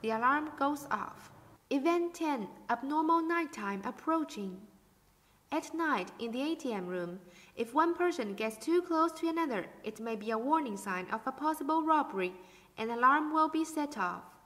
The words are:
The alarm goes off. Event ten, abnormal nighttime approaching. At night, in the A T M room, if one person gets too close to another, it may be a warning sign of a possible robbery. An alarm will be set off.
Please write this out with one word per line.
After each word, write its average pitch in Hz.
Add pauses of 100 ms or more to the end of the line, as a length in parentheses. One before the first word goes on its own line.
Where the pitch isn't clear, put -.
The 220
alarm 269
goes 285
off. - (360)
Event 339
ten, 277 (240)
abnormal 311
nighttime 220
approaching. 226 (920)
At 320
night, 294
in 226
the 247
A 320
T 277
M 190
room, 180 (380)
if 233
one 330
person 311
gets 220
too 349
close 330
to -
another, 311 (160)
it 220
may 226
be 214
a 220
warning 262
sign 185
of 226
a 262
possible 311
robbery. 277 (460)
An 226
alarm 277
will 311
be 311
set 294
off. 180 (240)